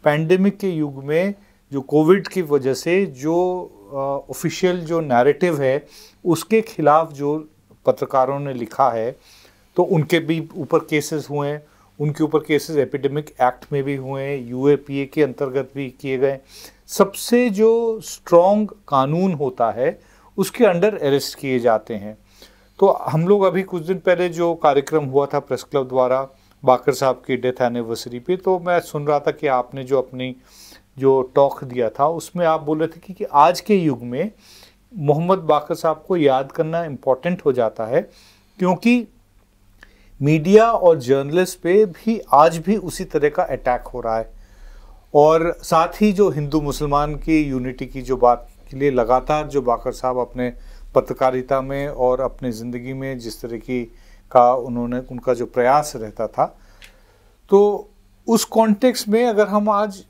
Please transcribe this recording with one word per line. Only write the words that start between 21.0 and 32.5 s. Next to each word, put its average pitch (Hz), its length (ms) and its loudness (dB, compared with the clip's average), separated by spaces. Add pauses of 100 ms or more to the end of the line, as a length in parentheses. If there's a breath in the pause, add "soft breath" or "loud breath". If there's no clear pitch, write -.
किए 131 200 -2
जाते 113 360 0
हैं। 107 240 -12 (600 soft breath)
तो 196 100 4
हम 156 400 0
लोग 202 140 4
अभी 190 200 0
कुछ 180 200 -8
दिन 180 160 -4
पहले 180 300 0
जो 170 260 -2
कार्यक्रम 147 500 2
हुआ 139 220 0
था 147 120 -4
प्रेस 131 240 -6
क्लब 135 260 -4
द्वारा 131 400 0 (360 soft breath)
बाकर 127 280 4
साहब 131 340 -2
की 131 100 -2
डेथ 123 260 -2
एनिवर्सरी 120 560 -4
पे, 175 180 -4
तो 185 220 -2
मैं 175 220 0
सुन 147 260 -8
रहा 147 140 2
था 156 100 -2
कि 151 160 -6
आपने 131 380 -2
जो 131 140 0
अपनी, 127 380 -6 (640 loud breath)
जो 135 240 4
टॉक 139 420 0
दिया 123 240 -4
था, 139 200 0
उसमें 170 380 -4
आप 160 140 2